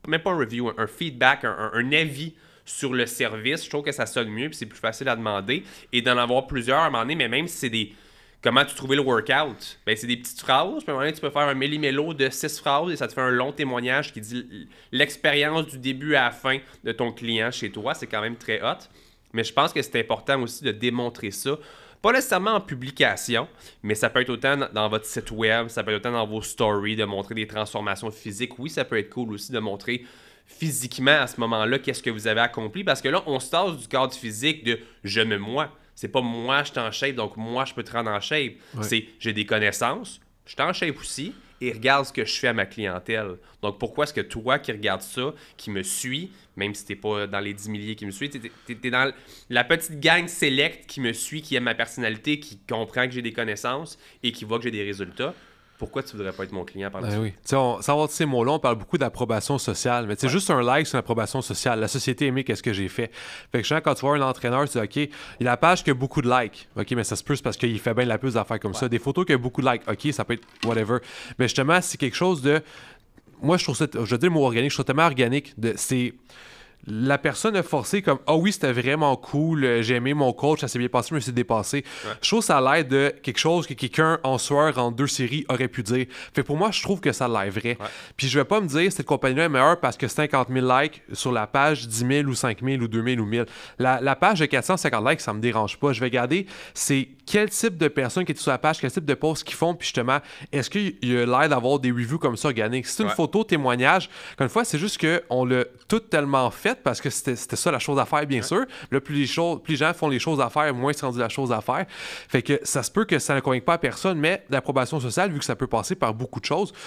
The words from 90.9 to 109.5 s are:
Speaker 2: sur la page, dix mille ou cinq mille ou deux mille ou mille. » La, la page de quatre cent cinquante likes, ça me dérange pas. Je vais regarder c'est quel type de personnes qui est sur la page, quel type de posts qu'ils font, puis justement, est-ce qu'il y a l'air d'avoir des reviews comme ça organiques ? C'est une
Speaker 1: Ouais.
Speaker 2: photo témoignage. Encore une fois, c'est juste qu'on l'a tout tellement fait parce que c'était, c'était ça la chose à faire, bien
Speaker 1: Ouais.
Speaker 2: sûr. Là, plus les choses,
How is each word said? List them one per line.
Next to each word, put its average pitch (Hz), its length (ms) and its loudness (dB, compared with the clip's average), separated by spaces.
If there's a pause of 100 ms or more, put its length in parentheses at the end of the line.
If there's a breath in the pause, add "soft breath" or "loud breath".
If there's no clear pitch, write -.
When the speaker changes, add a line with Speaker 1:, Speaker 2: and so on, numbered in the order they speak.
Speaker 2:
sur 127 180 -2
la 110 140 0
page, 139 420 2
dix 113 160 -2
mille 139 240 2
ou 131 60 0
cinq 113 260 0
mille 131 220 0
ou 117 40 0
deux 113 140 0
mille 123 180 0
ou 110 60 2
mille. » 113 220 0 (320 loud breath)
La, 127 240 4
la 135 120 2
page 185 260 4
de 156 40 4
quatre 135 220 2
cent 185 100 2
cinquante 120 320 2
likes, 156 140 2
ça 113 100 -4
me 104 80 -4
dérange 110 380 0
pas. 143 160 2
Je 110 60 -2
vais 127 60 2
regarder 127 380 2 (300 loud breath)
c'est 135 340 0 (160)
quel 208 240 2
type 196 300 -2
de 156 100 4
personnes 131 380 -2
qui 156 60 0
est 135 40 -4
sur - 140 -2
la 131 80 2
page, 156 200 2
quel 131 140 -2
type 156 140 -4
de 143 80 4
posts 151 300 0
qu'ils - 120 -8
font, 170 180 2
puis - 120 -8
justement, 131 320 2 (340 loud breath)
est-ce 135 160 0
qu'il 196 340 -2
y 123 140 2
a 120 80 4
l'air 131 240 4
d'avoir 135 300 4
des 127 120 0
reviews 120 280 0
comme 120 180 0
ça 156 120 0
organiques ? 117 380 0
C'est - 160 -2
une 208 60 0
Speaker 1:
Ouais. 107 60 0
Speaker 2:
photo 190 280 2
témoignage. 143 680 4 (240 loud breath)
Encore 139 100 0
une 123 60 2
fois, 233 160 2
c'est 156 120 -2
juste 196 220 -4
qu'on 143 460 2
l'a 123 180 4 (240)
tout 220 120 2
tellement 139 500 2
fait - 320 -2
parce 120 180 0
que - 80 -4
c'était, 127 280 -2
c'était - 180 -8
ça 170 160 0
la 139 80 2
chose 139 220 0
à 120 40 4
faire, 151 220 0
bien 135 120 0
Speaker 1:
Ouais. 107 40 -2
Speaker 2:
sûr. 233 240 0 (240 loud breath)
Là, 135 100 2
plus 147 140 -6
les 143 120 2
choses, 165 360 0